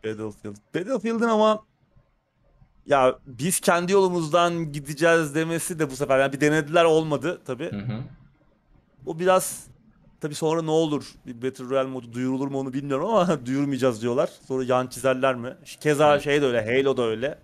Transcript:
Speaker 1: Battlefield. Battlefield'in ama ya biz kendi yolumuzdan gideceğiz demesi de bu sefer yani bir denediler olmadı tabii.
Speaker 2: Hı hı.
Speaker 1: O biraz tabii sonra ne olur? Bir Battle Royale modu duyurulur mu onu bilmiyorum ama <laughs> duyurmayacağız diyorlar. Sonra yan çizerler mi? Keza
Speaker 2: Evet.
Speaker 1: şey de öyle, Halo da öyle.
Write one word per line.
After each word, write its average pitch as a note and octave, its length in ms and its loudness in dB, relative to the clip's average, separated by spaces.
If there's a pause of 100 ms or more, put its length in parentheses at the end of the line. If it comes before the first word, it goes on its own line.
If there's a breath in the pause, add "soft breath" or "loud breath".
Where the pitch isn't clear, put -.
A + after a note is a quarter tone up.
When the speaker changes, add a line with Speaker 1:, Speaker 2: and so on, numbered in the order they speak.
Speaker 1:
Battlefield. G#2+ 500 -10 (200)
Battlefield'in A3 520 -4
ama G#3+ 360 2 (1200)
ya C3 400 4
biz C#3 340 -4
kendi F3 320 2
yolumuzdan E3+ 800 2
gideceğiz D3+ 640 2
demesi E3 440 -4
de D3+ 120 0
bu C3 40 -12
sefer C3+ 240 2
yani C3+ 140 2
bir C3+ 80 -2
denediler D3+ 440 4
olmadı D#3+ 600 0
tabii. C#3 260 -8
Speaker 2:
Hı G#2 60 -8
hı. A2 260 -8 (1000)
Speaker 1:
O E3 140 -8
biraz F#3 480 2 (540)
tabii D3 140 -8
sonra D#3+ 260 0
ne D#3+ 100 -2
olur? D#3 420 0 (120)
Bir A#2 160 -14
Battle C3 240 -6
Royale C3+ 240 -2
modu A#2+ 240 -12
duyurulur C3 340 -2
mu C#3 120 -4
onu C3+ 140 -8
bilmiyorum C#3 340 -4
ama F3+ 380 0
<laughs> - 0 -
duyurmayacağız C3 560 0
diyorlar. B2 280 0 (180)
Sonra C3 160 -4
yan B2+ 240 0
çizerler C3 480 0
mi? A#2+ 220 -12 (220)
Keza D3+ 340 4
Speaker 2:
Evet. C#3+ 100 0
Speaker 1:
şey D3 180 2
de C#3 40 2
öyle, A#2+ 320 0
Halo C#3 200 2
da B2 60 0
öyle. A2+ 240 -2 (160)